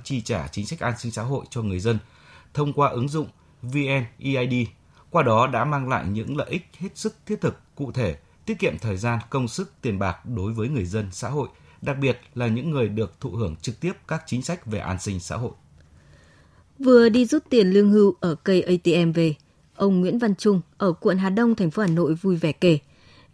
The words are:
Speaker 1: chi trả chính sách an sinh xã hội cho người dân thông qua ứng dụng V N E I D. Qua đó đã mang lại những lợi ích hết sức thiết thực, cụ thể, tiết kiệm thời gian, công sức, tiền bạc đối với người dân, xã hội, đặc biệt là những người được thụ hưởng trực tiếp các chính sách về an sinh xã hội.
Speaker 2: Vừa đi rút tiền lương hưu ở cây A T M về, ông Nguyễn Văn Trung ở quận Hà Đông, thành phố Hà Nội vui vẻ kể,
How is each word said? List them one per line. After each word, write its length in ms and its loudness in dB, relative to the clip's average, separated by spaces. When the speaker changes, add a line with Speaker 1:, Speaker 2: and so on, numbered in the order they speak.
Speaker 1:
chi 160 -4
trả 280 -4
chính 180 -8
sách 140 -10
an 180 -4
sinh 140 -8
xã 100 -8
hội 280 -4
cho 120 -6
người 160 -4
dân 200 0
thông 180 -2
qua 160 2
ứng 200 -2
dụng 180 -4
V 140 -6
N 280 0
E 220 -2
I 100 -2
D. 180 0
Qua 120 2
đó 240 4
đã 180 -2
mang 240 -2
lại 200 -2
những 280 -4
lợi 140 -4
ích 120 -4
hết 160 -10
sức 200 -8
thiết 140 -6
thực, 200 -2
cụ 180 -8
thể, 240 -2
tiết 120 -4
kiệm 220 0
thời 160 -4
gian, 220 -2
công 180 -2
sức, 240 -8
tiền 160 -2
bạc 200 -4
đối 160 -2
với 160 -4
người 160 -2
dân, 260 -4
xã 180 -10
hội, 200 -4
đặc 180 -4
biệt 180 0
là 120 -2
những 240 -2
người 180 0
được 320 -4
thụ 100 -8
hưởng 260 -4
trực 240 -10
tiếp 120 -2
các 180 -6
chính 160 -4
sách 240 -8
về 120 -6
an 200 -4
sinh 220 -6
xã 160 -10
hội. 140 -6
Speaker 2:
Vừa 300 8
đi 180 4
rút 240 0
tiền 200 6
lương 200 6
hưu 300 6
ở 140 0
cây 180 4
A 100 0
T 220 4
M 60 2
về, 220 2
ông 240 2
Nguyễn 180 0
Văn 160 0
Trung 260 2
ở 140 2
quận 260 0
Hà 120 0
Đông, 240 2
thành 160 0
phố 120 -2
Hà 60 2
Nội 260 2
vui 220 0
vẻ 160 0
kể, 260 4